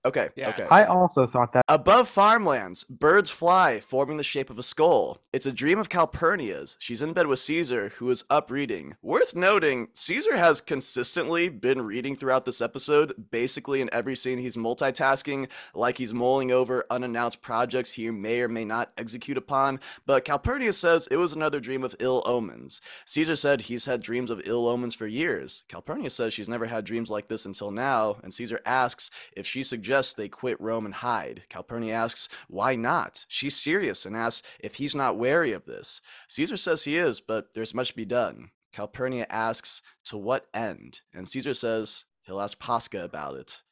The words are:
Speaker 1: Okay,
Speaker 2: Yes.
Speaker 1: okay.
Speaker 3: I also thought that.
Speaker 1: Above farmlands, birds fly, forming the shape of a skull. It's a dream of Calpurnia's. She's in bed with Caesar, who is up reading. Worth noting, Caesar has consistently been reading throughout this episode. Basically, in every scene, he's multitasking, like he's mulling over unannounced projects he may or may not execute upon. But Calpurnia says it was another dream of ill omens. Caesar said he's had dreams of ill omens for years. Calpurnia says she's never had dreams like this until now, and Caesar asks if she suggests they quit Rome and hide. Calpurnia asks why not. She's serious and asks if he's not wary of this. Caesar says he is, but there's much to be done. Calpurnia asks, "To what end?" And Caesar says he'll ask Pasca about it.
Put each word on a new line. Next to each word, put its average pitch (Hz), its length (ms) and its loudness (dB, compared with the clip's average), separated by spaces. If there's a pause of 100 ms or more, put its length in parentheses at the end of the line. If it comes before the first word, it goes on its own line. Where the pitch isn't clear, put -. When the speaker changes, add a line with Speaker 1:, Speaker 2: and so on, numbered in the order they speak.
Speaker 1:
Okay, 120 300 0
Speaker 2:
Yes. 127 140 -4 (100)
Speaker 1:
okay. 98 100 -4
Speaker 3:
I 190 160 12
also 180 400 4
thought 120 280 2
that. 127 140 8
Speaker 1:
Above 185 400 6
farmlands, 165 760 2
birds 156 480 6
fly, 170 480 4
forming 135 380 0
the 147 60 -4
shape 135 280 -4
of 117 80 -10
a 123 40 -6
skull. 151 540 4 (160)
It's 135 140 -2
a 135 40 0
dream 151 280 2
of 208 100 -4
Calpurnia's. 160 920 0
She's 117 220 -6
in 156 120 -4
bed 170 140 4
with 131 120 2
Caesar, 127 580 0
who 123 140 -2
is 120 180 0
up 147 220 2
reading. 110 500 -6
Worth - 340 2
noting, 170 600 4
Caesar 294 420 0
has 170 240 6
consistently 170 880 -2
been 127 320 0
reading 120 340 -4
throughout 131 300 2
this 120 160 -4
episode. 139 720 0
Basically, 135 500 0
in 127 100 -2
every 127 240 -2
scene, 127 220 -2
he's 123 180 -8
multitasking, 135 920 0 (260)
like 123 240 0
he's 113 160 -6
mulling 127 380 2
over 127 380 2
unannounced 120 520 -4
projects 123 520 -2
he 113 180 -6
may 110 300 -2
or 123 60 0
may 113 160 -4
not 113 340 -4
execute 120 400 -8
upon. 135 420 0 (260)
But 135 180 4
Calpurnia 226 500 0
says 165 360 4
it 135 80 4
was 170 160 2
another 151 260 0
dream 131 240 -4
of 127 160 -6
ill 127 260 2
omens. 87 540 -2 (260)
Caesar 160 300 0
said 143 280 2
he's 120 220 -6
had 127 160 -2
dreams 120 280 -4
of 107 160 -4
ill 120 220 0
omens 120 260 -2
for 110 140 -8
years. 110 600 -4
Calpurnia 147 440 -8
says 113 220 -2
she's 104 160 -8
never 117 180 -4
had 113 180 -4
dreams 113 240 -6
like 104 180 -6
this 113 180 -6
until 101 260 -8
now, 110 520 0
and 95 100 -14
Caesar 117 320 -6
asks 123 440 0 (260)
if 98 120 -8
she 131 160 -6
suggests 127 500 0
they 104 160 -8
quit - 320 -6
Rome 110 240 -4
and 101 100 -10
hide. 104 540 -4
Calpurnia 110 440 -8
asks 113 360 -2 (180)
why 110 280 0
not. 123 520 -2
She's - 280 -4
serious 156 500 -2
and 98 100 -10
asks 117 300 -2 (140)
if - 160 -12
he's 143 200 -6
not 131 220 0
wary 135 360 2
of 87 120 -10
this. - 360 -10 (260)
Caesar 165 300 -4
says 165 260 -2
he 147 140 -2
is, 156 240 0
but - 320 -6
there's 110 200 -6
much 123 160 -2
to - 60 -12
be 113 100 -8
done. 95 440 -2 (240)
Calpurnia 127 560 -6
asks, 113 520 -4 (240)
"To 110 120 -10
what 110 360 -2
end?" 92 480 -8 (120)
And 90 140 -12
Caesar 135 260 -6
says 110 520 -4 (180)
he'll 95 180 -8
ask 104 180 -6
Pasca 113 440 -4
about 73 320 -10
it. - 260 -14 (100)